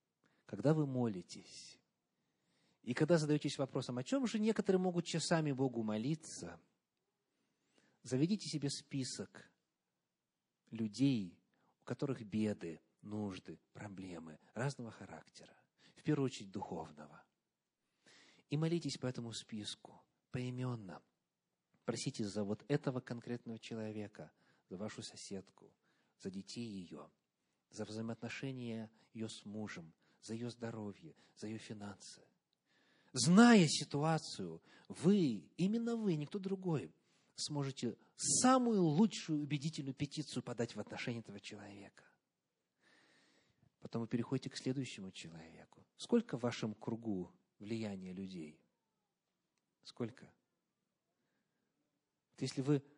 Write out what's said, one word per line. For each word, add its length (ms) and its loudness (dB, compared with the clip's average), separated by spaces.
Когда 280 2
вы 120 4
молитесь, 960 -4
и 100 -2
когда 240 6
задаетесь 400 4
вопросом, 400 -2
о 60 -2
чем 240 2
же 100 0
некоторые 440 4
могут 240 2
часами 480 2
Богу 280 2
молиться, 760 -2
заведите 460 2
себе 200 -2
список 800 -8
людей, 680 0
у 40 -20
которых 400 -2
беды – 560 -2
нужды, 580 -6
проблемы 640 -10
разного 340 -6
характера, 680 -18
в 60 -20
первую 240 2
очередь 240 -4
духовного. 760 -10
И 80 0
молитесь 400 0
по 80 -6
этому 260 -4
списку 720 -10
поименно. 680 -4
Просите 420 -2
за 180 -2
вот 240 -4
этого 340 0
конкретного 580 -8
человека, 720 -8
за 80 -10
вашу 260 -8
соседку, 680 -12
за 120 -8
детей 360 -8
ее, 440 -10
за 160 -8
взаимоотношения 1040 -6
ее 140 -4
с 180 -12
мужем, 480 -8
за 100 -6
ее 160 -4
здоровье, 640 -8
за 100 -12
ее 140 -6
финансы. 640 -12
Зная 540 10
ситуацию, 960 0
вы, 600 4
именно 380 2
вы, 200 2
никто 240 -4
другой, 520 0
сможете 600 -2
самую 680 6
лучшую 600 4
убедительную 520 -2
петицию 480 -4
подать 340 -4
в 40 -6
отношении 400 -6
этого 200 -14
человека. 640 -16
Потом 220 -6
вы 60 -4
переходите 420 -2
к 80 -10
следующему 540 -4
человеку. 720 -18
Сколько 420 2
в 20 -4
вашем 320 -2
кругу 580 -4
влияния 540 -6
людей? 460 -10
Сколько? 420 -10
Вот 100 -10
если 200 -2
вы 200 4